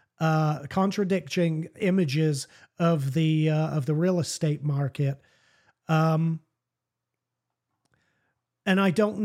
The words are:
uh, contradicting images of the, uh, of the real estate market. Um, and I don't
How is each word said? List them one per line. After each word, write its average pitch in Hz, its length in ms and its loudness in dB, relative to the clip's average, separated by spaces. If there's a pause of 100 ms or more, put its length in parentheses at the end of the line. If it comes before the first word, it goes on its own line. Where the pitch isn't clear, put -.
(200)
uh, 156 480 0
contradicting 180 1000 -2 (120)
images 156 640 0 (320)
of 151 360 0
the, 156 360 2
uh, 156 200 0
of 143 160 -2
the 156 80 0
real 175 260 0
estate 147 420 -4
market. 139 580 -2 (680)
Um, 160 520 2 (2250)
and 190 140 2
I 196 100 4
don't 208 340 0